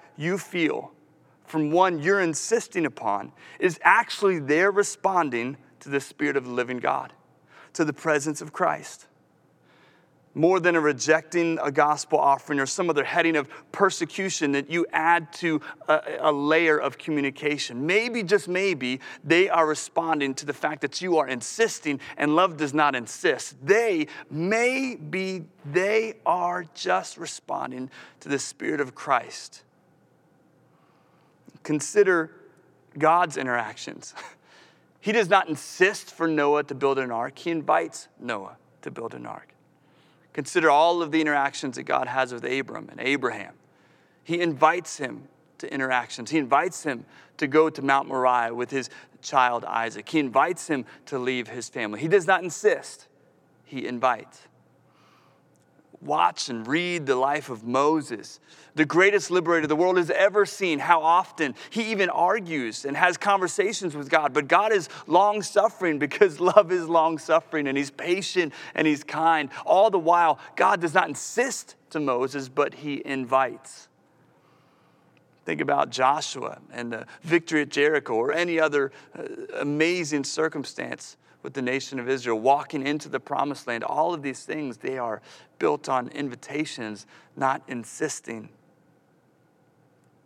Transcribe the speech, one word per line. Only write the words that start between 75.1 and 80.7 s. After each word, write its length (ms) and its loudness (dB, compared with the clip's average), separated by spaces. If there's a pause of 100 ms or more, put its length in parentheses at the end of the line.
Think 160 -2
about 280 0
Joshua 720 -2 (140)
and 180 -8
the 140 -8 (160)
victory 400 0
at 80 -2
Jericho 460 2
or 180 0
any 260 0
other, 320 2 (260)
uh, 60 -12 (340)
amazing 680 0
circumstance 920 -6 (280)